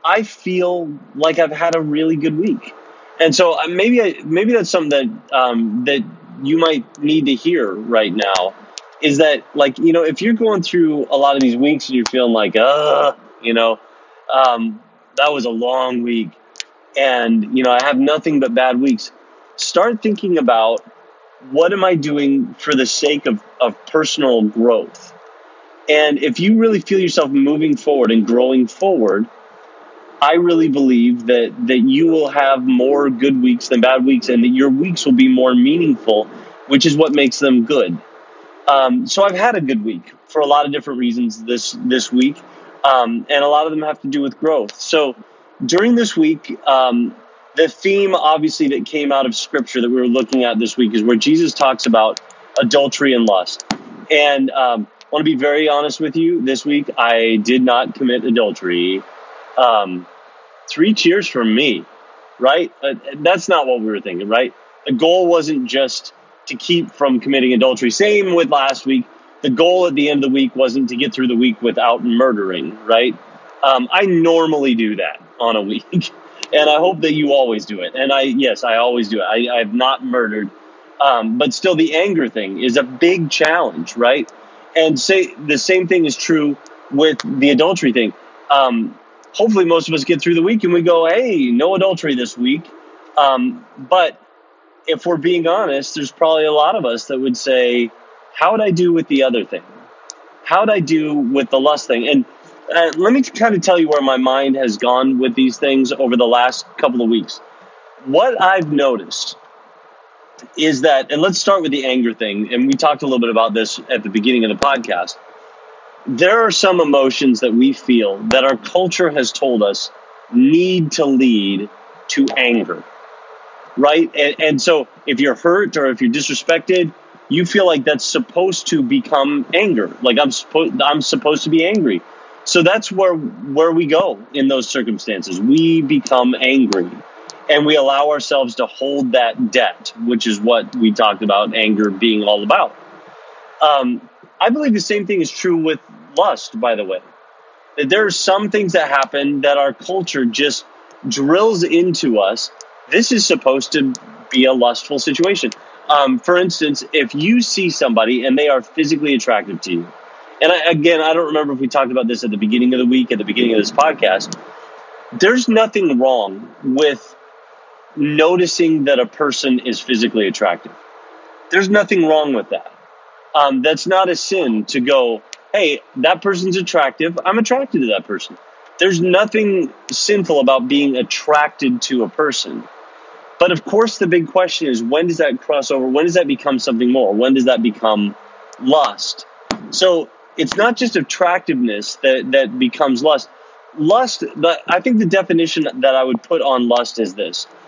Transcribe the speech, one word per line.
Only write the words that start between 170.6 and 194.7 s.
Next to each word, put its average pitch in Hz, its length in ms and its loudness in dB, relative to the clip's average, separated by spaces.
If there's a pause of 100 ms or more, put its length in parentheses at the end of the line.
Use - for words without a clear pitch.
There's 190 180 2
nothing 196 380 2
wrong 151 280 2
with 104 160 -4
that. - 220 -10 (640)
Um, 139 280 2
that's 156 240 0
not 185 220 2
a 165 80 -2
sin 123 500 -2
to 131 140 -4
go, 123 420 0 (300)
"Hey, 160 280 0 (160)
that 170 260 -2
person's 185 340 -2
attractive. 170 680 -2
I'm 202 140 0
attracted 247 420 -2
to 123 80 0
that 98 180 -4
person." - 320 -10 (400)
There's 180 220 0
nothing 190 720 0 (180)
sinful 180 480 -2
about 131 300 2
being 143 280 0
attracted 139 840 -2
to 123 220 -2
a 104 40 -4
person. 127 540 -4 (800)
But 180 100 -2
of 165 140 -6
course, 220 340 -2
the 190 80 -2
big 165 220 -2
question 185 400 -4
is, 117 140 -4
when 151 260 -2
does 165 80 -4
that 143 240 -2
cross 143 320 -4
over? 131 140 -2
When 139 180 0
does 170 100 -2
that 175 140 0
become 135 320 -4
something 123 320 0
more? 117 200 2
When 123 220 2
does 127 120 2
that 120 160 2
become 104 520 -2 (460)
lust? 127 640 -2 (440)
So 170 400 0 (260)
it's 165 200 -4
not 226 200 2
just 240 200 -4
attractiveness 135 1000 -2
that, 131 360 0
that 127 260 0
becomes 127 440 0
lust. 147 260 0 (480)
Lust, 208 440 0
the, 156 460 -2
I 175 140 0